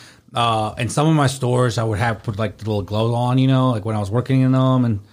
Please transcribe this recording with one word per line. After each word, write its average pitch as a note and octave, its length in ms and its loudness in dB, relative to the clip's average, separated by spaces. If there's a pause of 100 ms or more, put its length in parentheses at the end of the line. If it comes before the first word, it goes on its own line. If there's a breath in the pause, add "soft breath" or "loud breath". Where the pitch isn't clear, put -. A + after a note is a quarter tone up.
(340 loud breath)
Uh, A2+ 420 0
and A#2+ 140 -4
some D3+ 160 0
of D#3+ 80 4
my C#3+ 140 4
stores, B2 500 0
I A2+ 60 -2
would A2 140 -2
have A2+ 260 -2
put, G#2+ 140 -6
like, A2 200 -4
the G#2 60 -12
little G#2 180 -2
gloves A2 320 -2
on, B2 240 0
you C3 80 4
know, C3 240 2
like, A2 140 -2
when A2 100 -4
I G#2+ 60 -2
was G2+ 100 -4
working B2 300 0
in C3 120 2
them. C3 320 2
And, G#2+ 160 0 (120)